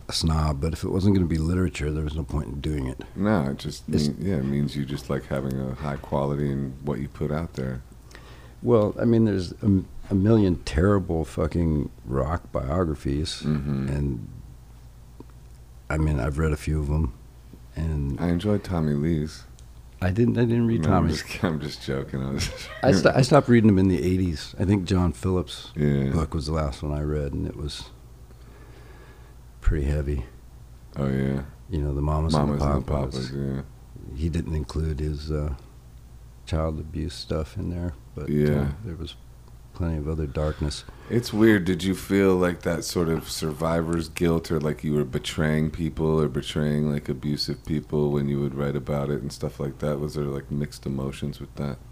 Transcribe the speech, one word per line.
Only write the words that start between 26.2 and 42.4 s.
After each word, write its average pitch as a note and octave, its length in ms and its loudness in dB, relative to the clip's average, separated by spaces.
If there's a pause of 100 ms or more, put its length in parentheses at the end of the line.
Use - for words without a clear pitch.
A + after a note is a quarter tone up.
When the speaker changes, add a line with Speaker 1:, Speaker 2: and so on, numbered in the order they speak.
Speaker 1:
was D2+ 140 -4
the D2+ 60 -2
last D2+ 300 -2
one D2 100 -4
I D2 100 -2
read, D2 320 -2
and D#2+ 120 -4
it D#2 100 -8
was - 340 -10 (1700)
pretty D2+ 260 4
heavy. C#2+ 380 0 (720)
Speaker 2:
Oh, C#2 120 0
yeah. C2+ 340 0 (260)
Speaker 1:
You D#2+ 140 -2
know, C#2+ 120 -2
the C#2 80 -2
Mamas D2+ 300 2
Speaker 2:
Mamas D2 300 2
Speaker 1:
and C#2+ 80 2
the C#2+ 60 4
Speaker 2:
and C2 100 -2
the - 40 -6
Speaker 1:
Papas. C2 400 -2
Speaker 2:
Papas, - 60 -10
yeah. C#2 260 -4 (540)
Speaker 1:
He D#2 140 -2
didn't D#2+ 240 -4
include D#2 460 -2
his, D2+ 300 -4
uh, D2 240 -2 (920)
child D#2+ 340 -2
abuse D#2 340 -6
stuff - 440 -6
in F2 120 -4
there, F2 220 -4 (220)
but, D#2 160 -8
uh, - 20 2
Speaker 2:
Yeah. D2 360 4 (160)
Speaker 1:
there F2 120 -10
was E2 180 -10 (600)
plenty E2 240 -2
of D2 100 -4
other D#2 180 -2
darkness. D2+ 580 -2 (240)
Speaker 2:
It's A#2 240 0
weird. G#2+ 320 8
Did F2 200 0
you F#2+ 100 2
feel G2 400 4
like F2 280 2